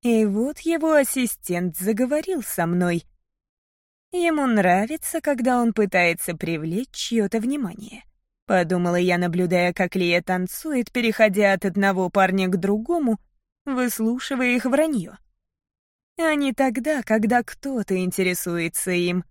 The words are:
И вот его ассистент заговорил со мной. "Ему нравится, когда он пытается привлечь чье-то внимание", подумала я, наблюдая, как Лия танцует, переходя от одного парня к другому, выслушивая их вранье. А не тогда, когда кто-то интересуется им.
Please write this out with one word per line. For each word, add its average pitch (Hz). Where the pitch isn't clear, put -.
И 226
вот 214
его 320
ассистент 202
заговорил 254
со -
мной. 175
"Ему 330
нравится, 220
когда 247
он 233
пытается 180
привлечь 165
чье-то 226
внимание", 240
подумала 175
я, 180
наблюдая, 175
как 180
Лия 175
танцует, 190
переходя 214
от 190
одного 190
парня 190
к 185
другому, 220
выслушивая 247
их 240
вранье. 277
А 320
не 285
тогда, 262
когда 220
кто-то 233
интересуется 180
им. 175